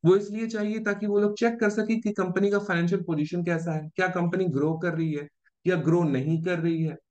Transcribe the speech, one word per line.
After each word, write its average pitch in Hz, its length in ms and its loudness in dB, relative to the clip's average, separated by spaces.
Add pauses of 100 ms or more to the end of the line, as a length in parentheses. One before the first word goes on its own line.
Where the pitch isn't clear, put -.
वो 180 100 8
इसलिए 208 320 -2
चाहिए 214 320 -2
ताकि 208 260 -2
वो 202 140 2
लोग 208 180 2
चेक 233 220 0
कर 208 100 4
सके 220 300 0
कि 208 120 -2
कंपनी 196 400 0
का 202 80 2
फाइनेंशियल 175 420 0
पोजीशन 165 420 -2
कैसा 165 280 -2
है, 156 240 -6
क्या 185 120 0
कंपनी 180 380 0
ग्रो 147 320 0
कर 170 160 -2
रही 160 200 -2
है 147 140 -6 (380)
या 180 100 2
ग्रो 165 280 2
नहीं 151 400 0
कर 175 160 -2
रही 165 240 0
है? 156 120 -4 (160)